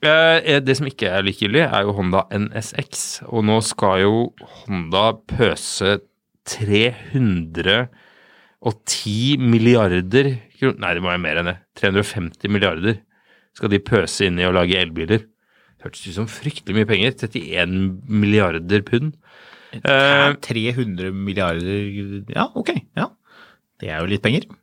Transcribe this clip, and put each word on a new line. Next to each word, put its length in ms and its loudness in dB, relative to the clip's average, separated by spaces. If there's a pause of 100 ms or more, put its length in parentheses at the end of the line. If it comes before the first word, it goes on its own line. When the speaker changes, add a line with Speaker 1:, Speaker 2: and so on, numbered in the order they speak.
Speaker 1:
eh, 560 4
det 180 2
som 100 -4
ikke 220 -4
er 140 0
likegyldig, 480 2
er 120 0
jo 100 0
Honda 380 0
N 220 -2
S 240 -8
X. 500 -10
Og 160 -2
nå 200 4
skal 380 0
jo 380 2
Honda 760 -2 (140)
pøse 720 0 (460)
tre 500 0 (180)
hundre 760 0 (720)
og 240 -4
ti 520 -2
milliarder 1000 4 (200)
kron-, 200 0
nei, 140 -2
det 100 -4
må 80 -2
være 100 -2
mer 160 -2
enn 80 -2
det. 120 -4 (180)
Tre 140 0
hundre 140 2
og 80 -6
femti 380 -6
milliarder 500 0 (560)
skal 140 -4
de 100 4
pøse 460 0
inn 140 0
i 40 2
å 100 2
lage 220 4
elbiler. 500 0 (580)
Hørtes 240 -16
ut 80 -10
som 120 -6
fryktelig 480 -8
mye 120 2
penger. 240 2
Trettién 960 -4
milliarder 760 2
pund. 300 -2 (600)
Speaker 2:
Eh, 80 -14
Speaker 1:
Eh, 580 4
Speaker 2:
tre 340 -4
hundre 380 -4
milliarder, 1160 -4
ja, 240 -2
ok, 160 -8 (260)
ja. 120 -4 (720)
Det 100 -10
er 100 -6
jo 60 -4
litt 160 -2
penger. 220 0 (200)